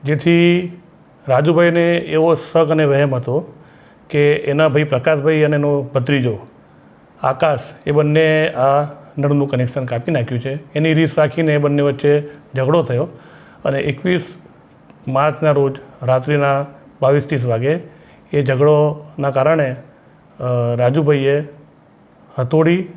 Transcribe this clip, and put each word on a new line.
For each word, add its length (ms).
જેથી 680
રાજુભાઈને 680
એવો 380
શક 360
અને 140
વહેમ 300
હતો 400
કે 240
એના 340
ભાઈ 160
પ્રકાશભાઈ 580
અને 140
એનો 260
ભત્રીજો 560
આકાશ, 380
એ 40
બંને 580
આ 340
નળનું 300
કનેક્શન 360
કાપી 280
નાખ્યું 280
છે. 180
એની 200
રીસ 240
રાખીને 360
એ 40
બંને 240
વચ્ચે 380
ઝઘડો 260
થયો 260
અને 140
એકવીસ 560
માર્ચના 420
રોજ 240
રાત્રિના 640
બાવીસ 240
ત્રીસ 200
વાગે 320
એ 100
ઝઘડોના 880
કારણે, 460
અ, 340
રાજુભાઈએ 760
હથોડી 580